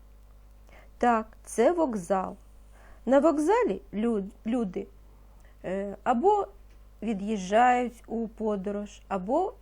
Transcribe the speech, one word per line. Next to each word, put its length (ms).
Так, 280
це 280
вокзал. 640
На 120
вокзалі 640
лю-, 360
люди, 400
е, 400
або 440
від'їжджають 1040
у 220
подорож, 800
або 540